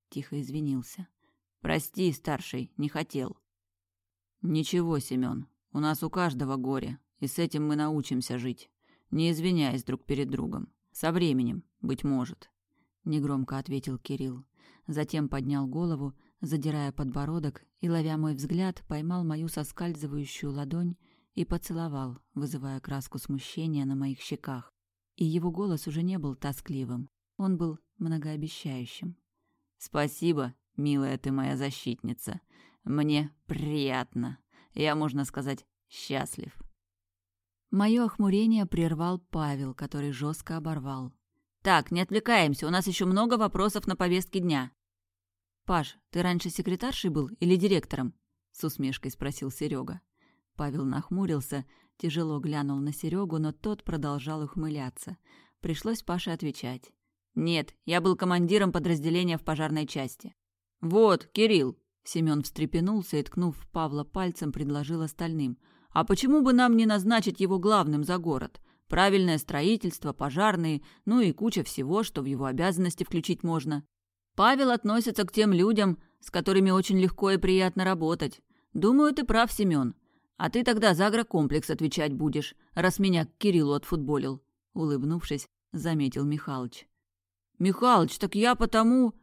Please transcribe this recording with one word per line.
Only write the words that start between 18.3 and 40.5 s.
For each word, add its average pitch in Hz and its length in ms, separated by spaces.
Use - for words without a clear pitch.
взгляд, 170 520
поймал 170 380
мою 156 220
соскальзывающую 147 1040
ладонь 160 440
и 175 100
поцеловал, 156 720
вызывая 135 440
краску 135 380
смущения 143 680
на 135 100
моих 135 240
щеках. 135 520
И - 100
его 170 260
голос 175 360
уже 160 160
не 185 140
был 143 180
тоскливым, 135 720
он 190 200
был 160 220
многообещающим. 156 1200
«Спасибо, 147 760
милая 139 400
ты 135 140
моя 135 260
защитница. 123 840
Мне 147 500
приятно. 135 920
Я, 147 220
можно 143 300
сказать, 135 400
счастлив». - 640
Мое 214 320
охмурение 208 640
прервал 165 500
Павел, 143 560
который 143 380
жестко 147 460